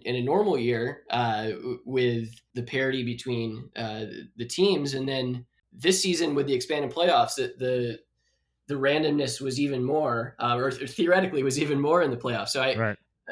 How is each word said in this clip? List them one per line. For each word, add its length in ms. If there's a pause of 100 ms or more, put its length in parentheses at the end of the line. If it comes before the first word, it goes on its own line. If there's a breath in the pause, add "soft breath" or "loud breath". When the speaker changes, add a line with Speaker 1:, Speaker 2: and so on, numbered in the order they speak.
Speaker 1:
in 120
a 40
normal 380
year, 500
uh, 400
w-, 380
with 420 (240)
the 100
parity 400
between, 720
uh, 300 (320)
the 80
teams. 480
And 160
then 380 (260)
this 300
season 320
with 120
the 60
expanded 400
playoffs, 440
the, 220
the, 400 (680)
the 80
randomness 640
was 180
even 240
more, 560
uh, 200
or 120
th-, 200
theoretically 520
was 160
even 220
more 220
in 80
the 80
playoffs. 320
So 100
I, 160
Speaker 2:
Right. 220 (340)